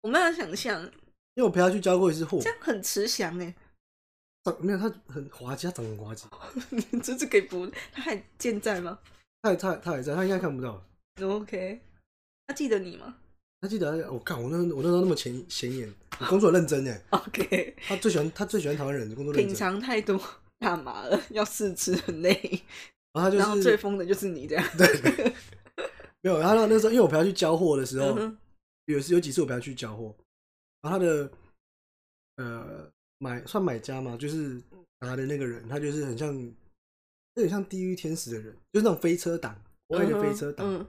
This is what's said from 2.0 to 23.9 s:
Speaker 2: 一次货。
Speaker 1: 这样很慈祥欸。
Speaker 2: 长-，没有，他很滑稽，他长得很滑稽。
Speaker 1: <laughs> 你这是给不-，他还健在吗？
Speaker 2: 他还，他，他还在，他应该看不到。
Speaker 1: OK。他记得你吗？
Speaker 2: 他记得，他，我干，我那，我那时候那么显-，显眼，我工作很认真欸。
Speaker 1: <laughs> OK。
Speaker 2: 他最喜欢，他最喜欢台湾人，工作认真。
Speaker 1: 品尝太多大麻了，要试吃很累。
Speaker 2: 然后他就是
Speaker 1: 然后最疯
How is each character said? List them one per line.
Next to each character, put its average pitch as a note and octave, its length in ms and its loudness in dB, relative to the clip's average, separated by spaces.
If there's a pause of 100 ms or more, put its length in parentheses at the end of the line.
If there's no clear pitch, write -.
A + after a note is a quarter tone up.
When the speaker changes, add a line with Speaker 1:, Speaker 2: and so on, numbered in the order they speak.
Speaker 2:
一 D#3 60 0
次 D#3+ 80 -2
货。 D#3+ 180 -2
Speaker 1:
这 A4+ 80 0
样 A4+ 120 -4
很 A3 200 -2
慈 G3+ 240 -2
祥 F3+ 340 -4
欸。 F3 140 -8 (920)
Speaker 2:
长-， E3+ 100 -2 (100)
没 G3 60 2
有， G3 60 0
他 G#3+ 120 0 (180)
很 C#3 220 -12
滑 B2+ 240 -10
稽， D#3 140 -6
他 F3+ 60 -6
长 A#2+ 100 -8
得 A2 80 -6
很 G#2+ 140 -10
滑 A2 100 -10
稽。 - 100 -18 (460)
Speaker 1:
<laughs> - 0 - (200)
你 A#3 100 -2
这 B3+ 160 -6
是 D4 80 -2
给 G#3+ 160 4
不-， F#3 260 -6 (240)
他 C4+ 100 -14
还 B3+ 220 -6 (140)
健 A3 220 -2
在 G#3 200 -2
吗？ F3 180 -10 (440)
Speaker 2:
他 A3 80 2
还， F3+ 80 6
他， F#3+ 180 -2
他 E3+ 160 -6
还 C3+ 100 -4
在， C#3+ 140 -2
他 F#3 80 0
应 F#3+ 60 2
该 F#3+ 100 2
看 D#3+ 160 -4
不 B2+ 80 -6
到。 G#2 180 -10 (400)
Speaker 1:
OK。 G3+ 600 -6 (680)
他 C#4+ 60 -6
记 C#4+ 160 -4
得 G#3 100 4
你 F3+ 160 -8
吗？ - 220 -16 (420)
Speaker 2:
他 F#3+ 80 -8
记 G#3+ 100 -2
得， D#3+ 240 0
他， D#3+ 80 -8
我 C3 100 -6
干， B2+ 220 -6
我 B2 80 -4
那， E3 80 -2 (160)
我 C3+ 80 -4
那 - 20 -2
时 F3 120 4
候 F3+ 60 4
那 F#3+ 40 4
么 F3+ 80 4
显-， B2 200 -4 (160)
显 - 260 -6
眼， A2 180 -10 (260)
我 - 80 -4
工 F#3 120 4
作 G#3 100 8
很 E3+ 120 6
认 D#3+ 40 2
真 C3+ 200 0
欸。 A2+ 180 -8
Speaker 1:
<laughs> - 80 -6
OK。 - 640 -2 (100)
Speaker 2:
他 G3 120 -2
最 G#3+ 120 2
喜 E3 80 2
欢， D#3 140 0
他 G#3 140 -6
最 G3+ 160 -2
喜 D3 80 -4
欢 D3 80 -2
台 C#3+ 80 -4
湾 C#3 100 -2
人， A2 180 -6
工 C#3 120 -8
作 D3 80 -4
认 - 80 6
真。 G3+ 60 4
Speaker 1:
品 G3 80 -4
尝 F#3+ 220 -2
太 A#3 240 -2
多 G3 160 0 (400)
大 F3+ 200 0
麻 B2+ 260 -10
了， - 180 2 (100)
要 G#3+ 120 0
试 G3+ 320 -4
吃 F3+ 220 0
很 E3 240 -6
累。 F3+ 100 4 (800)
Speaker 2:
然 E3 120 0
后 F#3+ 60 4
他 - 0 -
就 F#3+ 40 2
是 G3+ 60 4
Speaker 1:
然 G3+ 100 4
后 G#3 120 2
最 G#3 140 8
疯 G3+ 220 -2